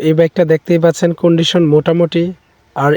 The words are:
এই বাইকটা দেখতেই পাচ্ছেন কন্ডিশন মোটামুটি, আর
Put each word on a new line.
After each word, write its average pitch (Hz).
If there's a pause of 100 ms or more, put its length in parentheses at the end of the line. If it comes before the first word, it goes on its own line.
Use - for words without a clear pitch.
এই 160
বাইকটা 170
দেখতেই 165
পাচ্ছেন 170 (140)
কন্ডিশন 170 (100)
মোটামুটি, 165 (520)
আর 143